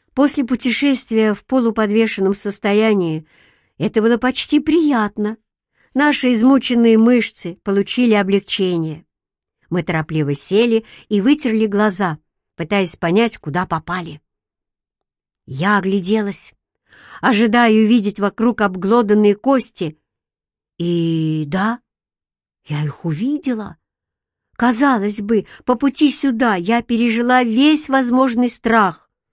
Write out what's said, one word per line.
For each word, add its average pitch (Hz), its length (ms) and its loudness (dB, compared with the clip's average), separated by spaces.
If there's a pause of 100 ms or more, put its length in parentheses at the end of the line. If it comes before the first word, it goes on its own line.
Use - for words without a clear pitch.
(140)
После 277 300 0
путешествия 226 880 0
в - 120 -12
полуподвешенном 214 880 0
состоянии 202 960 -2 (500)
это 214 240 -2
было 233 160 2
почти - 420 -2
приятно. 240 800 -2 (580)
Наши 262 380 2
измученные 233 680 4
мышцы 226 640 0
получили 202 500 0
облегчение. 185 960 -2 (600)
Мы 175 120 -2
торопливо 156 540 -2
сели 226 500 0 (240)
и 208 120 0
вытерли 226 440 0
глаза, 202 540 -2 (360)
пытаясь 180 400 -4
понять, 208 420 0
куда 170 280 -6
попали. 165 560 -8 (1300)
Я 185 300 -2
огляделась, 196 760 -2 (680)
ожидая 233 500 2
увидеть 214 480 2
вокруг 220 420 -2
обглоданные 208 720 2
кости. 208 640 -4 (800)
И 165 720 -2
да... 196 320 -4 (880)
я 151 160 -4
их 147 220 -8
увидела. 220 720 -6 (800)
Казалось 226 640 0
бы, 202 240 0 (180)
по 247 120 0
пути 277 360 0
сюда 233 440 0
я 208 260 -2
пережила 240 600 0
весь 285 440 2
возможный 247 600 2
страх. 220 600 0 (240)